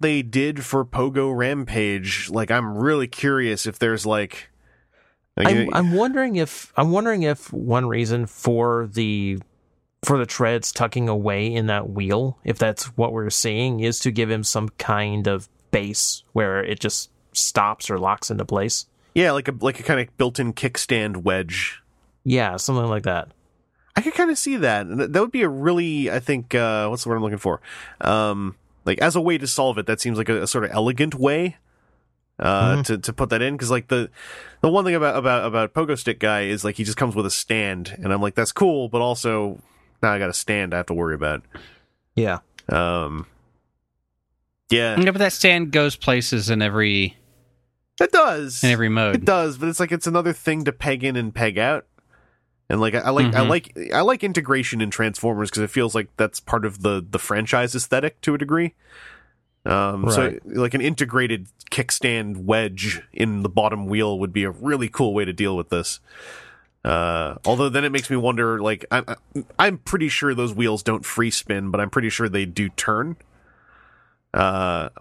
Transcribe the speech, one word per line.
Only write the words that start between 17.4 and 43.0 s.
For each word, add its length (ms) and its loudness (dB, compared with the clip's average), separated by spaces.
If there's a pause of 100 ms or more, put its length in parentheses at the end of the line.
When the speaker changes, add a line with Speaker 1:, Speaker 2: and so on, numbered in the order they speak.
Speaker 2:
or 80 0
locks 320 -2
into 140 -4
place. 420 -2 (300)
Speaker 1:
Yeah, 160 4
like 160 -2
a, 120 -4
like 200 0
a 20 -14
kinda 240 2 (100)
built-in 360 0
kickstand 720 -2
wedge. 580 -2 (420)
Speaker 2:
Yeah, 320 2
something 300 0
like 160 0
that. 260 -2 (640)
Speaker 1:
I 80 2
could 120 -2
kinda 220 2
see 220 -2
that. 280 2
And 120 -4
th-, 120 0
that 100 2
would 120 0
be 100 0
a 60 4
really, 640 0
I 100 -2
think, 340 -2
uh, 340 2
what's 160 -4
the 60 -4
word 60 2
I'm 60 -2
looking 160 -2
for? 220 -2 (400)
Um, 560 0 (300)
like, 140 2
as 160 4
a 40 4
way 180 2
to 80 -6
solve 320 0
it, 80 -4
that 140 -2
seems 180 -2
like 120 0
a, 120 0
a 40 -2
sort 180 -2
of 60 -4
elegant 440 0
way, 420 0 (800)
uh, 360 2
Speaker 2:
Mm-hmm. 80 0
Speaker 1:
to, 160 -2
to 160 -6
put 160 -2
that 100 2
in. 160 -2
'Cause, 140 -4
like, 180 0
the, 220 0 (500)
the 80 4
one 160 4
thing 100 2
about, 220 2
about, 300 2
about 260 0
Pogo 260 0
Stick 220 -4
Guy 220 2
is, 200 -2
like, 140 -4
he 80 -4
just 140 -4
comes 180 0
with 80 2
a 60 -2
stand, 720 -2
and 100 0
I'm 80 2
like, 140 0
"That's 180 0
cool," 380 2
but 100 0
also, 640 -2 (400)
now 100 4
I 60 0
got 100 0
a 60 -4
stand 400 -2
I 20 0
have 100 -2
to 80 -4
worry 200 0
about. 280 -2 (720)
Speaker 2:
Yeah. 260 0 (280)
Speaker 1:
Um, 560 -2 (1400)